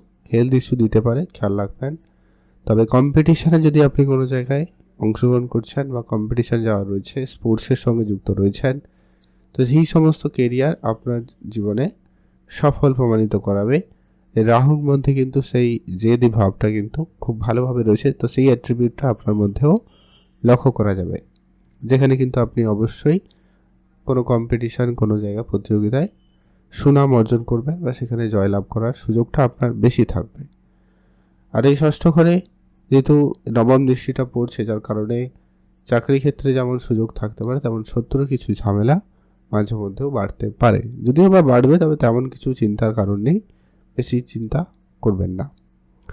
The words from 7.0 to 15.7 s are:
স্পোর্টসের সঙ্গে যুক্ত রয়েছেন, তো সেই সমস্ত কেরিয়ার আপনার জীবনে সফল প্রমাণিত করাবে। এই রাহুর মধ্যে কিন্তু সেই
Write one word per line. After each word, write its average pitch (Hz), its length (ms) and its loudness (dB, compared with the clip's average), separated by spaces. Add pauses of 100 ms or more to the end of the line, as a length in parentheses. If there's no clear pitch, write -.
স্পোর্টসের 113 500 -2
সঙ্গে 117 300 -2
যুক্ত 98 260 -4
রয়েছেন, 101 480 -2 (760)
তো 131 120 0
সেই 151 200 4
সমস্ত 156 420 2
কেরিয়ার 131 540 -2
আপনার 117 400 -4 (280)
জীবনে 107 400 -4 (600)
সফল 143 440 0
প্রমাণিত 110 420 0
করাবে। 101 460 -2 (540)
এই 113 80 2
রাহুর 131 400 2
মধ্যে 139 300 0
কিন্তু 131 280 -2
সেই 123 380 -2 (160)